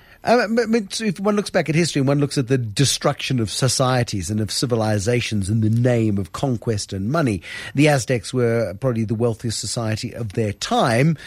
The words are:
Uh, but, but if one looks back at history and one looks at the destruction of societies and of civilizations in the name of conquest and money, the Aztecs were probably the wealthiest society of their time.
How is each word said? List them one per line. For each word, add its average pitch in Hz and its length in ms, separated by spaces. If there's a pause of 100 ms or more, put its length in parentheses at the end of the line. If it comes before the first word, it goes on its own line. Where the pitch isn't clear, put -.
(240)
Uh, 226 320
but, 226 160
but 220 300
if 214 180
one 208 160
looks 202 140
back 170 180
at 156 80
history 160 240
and 131 80
one 143 140
looks 143 160
at 127 100
the 135 100
destruction 127 840
of 107 100
societies 123 800
and 107 80
of 104 140
civilizations 110 960
in 117 100
the 107 100
name 113 480
of 98 140
conquest 117 600
and 98 180
money, 131 300 (340)
the 147 140
Aztecs 131 440
were 117 460
probably 117 240
the 110 120
wealthiest 113 440
society 110 560
of 110 160
their 107 220
time. 151 720